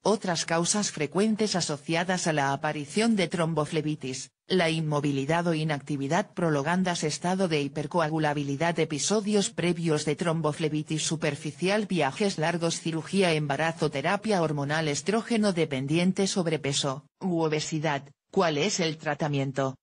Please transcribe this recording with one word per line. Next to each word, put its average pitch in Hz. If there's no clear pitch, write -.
Otras 190
causas 170
frecuentes 196
asociadas 170
a 160
la 139
aparición 151
de 180
tromboflebitis, 151
la 175
inmovilidad 151
o 165
inactividad 151
prolongadas, 170
estado 180
de 156
hipercoagulabilidad, 151
episodios 196
previos 165
de 147
tromboflebitis 156
superficial, 165
viajes 185
largos, 165
cirugía, 165
embarazo, 151
terapia 180
hormonal, 151
estrógeno 208
dependiente, 165
sobrepeso 147
u 165
obesidad. 151
¿Cuál 165
es 196
el 160
tratamiento? 139